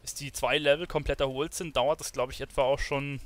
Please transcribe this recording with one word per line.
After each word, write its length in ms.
bis 120
die 160
zwei 280
Level 280
komplett 340
erholt 340
sind, 200
dauert 260
das, 120
glaub 180
ich, 120
etwa 200
auch 160
schon, 480